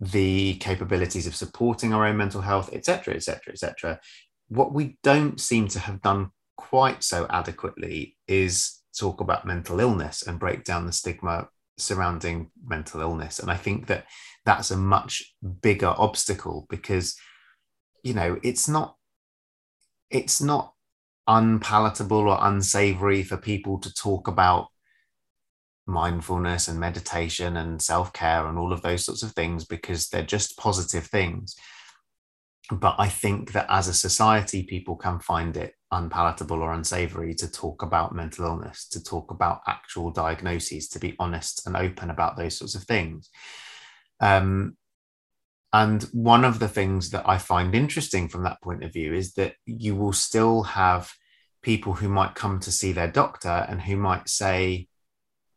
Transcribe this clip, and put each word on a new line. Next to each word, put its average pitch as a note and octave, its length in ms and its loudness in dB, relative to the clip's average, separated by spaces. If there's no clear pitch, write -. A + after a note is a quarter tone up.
the F#2+ 580 2
capabilities F2+ 680 -2
of D#2+ 80 -8
supporting A2+ 580 -2
our G#2+ 140 4
own G#2+ 100 2
mental G2 240 -2
health, F#2+ 320 0
et - 120 -8
cetera, F3+ 300 0
et - 100 -6
cetera, - 280 -8
et - 60 -18
cetera. E2 400 -6
What B2+ 260 0
we C#3+ 300 -4
don't D3 380 6
seem A2 280 2
to G2 120 -4
have G2 200 -8
done G2 300 2
quite - 460 2
so F2 260 0
adequately E2 880 -6
is F#2+ 520 2
talk G2 240 -4
about F2+ 240 0
mental F2+ 360 -4
illness F#2+ 420 2
and F2 160 -8
break F2+ 240 -2
down F2 240 -4
the E2+ 60 -6
stigma F2 560 -4
surrounding E2+ 720 -2
mental D#2 360 -8
illness. E2 400 -4
And F#2 100 -4
I F2+ 60 0
think G2+ 320 -4
that - 180 -2
that's G#2 260 2
a F#2+ 60 -2
much - 580 0
bigger - 340 4
obstacle, F#2 760 0
because, F#2+ 460 -2
you B2 100 -2
know, F2 280 0
it's B2 260 0
not, D3+ 280 -2
it's - 300 0
not D3 340 0
unpalatable A2 1040 4
or F#2+ 120 6
unsavory G2+ 840 2
for F#2+ 120 -4
people G2 440 -4
to F#2+ 120 -10
talk G2 360 -2
about F2+ 400 4
mindfulness F2 800 0
and E2 100 -4
meditation E2+ 760 -4
and E2 240 -4
self-care E2 640 0
and E2 120 -4
all F2 140 -2
of E2+ 100 -4
those F2 220 0
sorts - 180 -6
of A2 100 -8
things, E2 320 -4
because E2+ 440 -6
they're F2 140 -2
just - 360 -4
positive F#2 480 -2
things. F#2+ 480 -2
But G2 280 0
I G2+ 100 2
think G2+ 440 -2
that G2+ 180 -2
as F#2+ 180 2
a F2 60 -2
society, G2+ 680 4
people F2 320 -6
can F2+ 240 -4
find E2 360 -2
it E2 160 -6
unpalatable E2 720 -2
or E2 140 -2
unsavory E2 580 -4
to E2 180 -6
talk - 320 -8
about E2 320 0
mental E2+ 300 -6
illness, E2 440 -6
to E2+ 140 -10
talk - 280 -8
about F2 360 -2
actual - 440 -6
diagnoses, E2 800 -4
to - 80 -12
be - 200 -8
honest F2 480 -6
and F#2 80 -4
open F#2 360 -4
about E2 260 -2
those E2+ 180 -6
sorts - 200 -10
of F#2+ 80 -8
things. E2 480 -2
Um, F#2+ 560 4
and G#2+ 300 6
one A#2 320 8
of A#2 140 4
the G#2+ 100 0
things F#2+ 420 0
that - 160 -4
I F#2 120 4
find F2+ 360 2
interesting A#2+ 540 0
from F2+ 140 -6
that - 180 -2
point E2+ 240 -8
of E2 80 -10
view D#2+ 220 -4
is F#2+ 200 -4
that F#2+ 200 -2
you A2+ 320 -4
will G2+ 160 0
still A2+ 520 4
have F2+ 460 2
people G#2+ 320 0
who G2 160 -2
might F#2+ 240 2
come G2 260 -2
to F#2 120 -6
see F#2+ 200 0
their E2+ 160 0
doctor - 400 0
and F2 320 -2
who G2 160 -2
might F#2+ 320 0
say, F#2 600 0